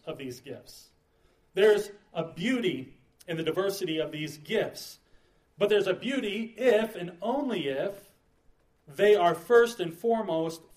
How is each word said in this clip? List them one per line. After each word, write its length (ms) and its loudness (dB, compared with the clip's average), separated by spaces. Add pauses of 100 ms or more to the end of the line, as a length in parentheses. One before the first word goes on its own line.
of 120 -10
these 220 -12
gifts. 500 -18 (640)
There's 360 4 (220)
a 120 -4
beauty 680 -4 (320)
in 100 -6
the 60 -6
diversity 560 -2
of 140 -4
these 260 -10
gifts, 600 -6 (600)
but 100 2
there's 200 2
a 60 0
beauty 640 -6
if 380 2
and 180 -10 (100)
only 460 -4
if 260 -4 (920)
they 300 6
are 180 4
first 460 4
and 120 -4
foremost 680 -2 (160)